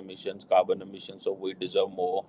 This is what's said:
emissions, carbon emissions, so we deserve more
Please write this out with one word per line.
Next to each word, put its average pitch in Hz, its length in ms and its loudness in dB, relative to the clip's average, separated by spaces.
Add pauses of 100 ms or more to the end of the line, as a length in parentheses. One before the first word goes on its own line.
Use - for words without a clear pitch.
emissions, 95 480 -8
carbon 95 340 6
emissions, 98 420 -8
so 98 80 0
we 95 180 -4
deserve 92 360 0
more 92 380 -2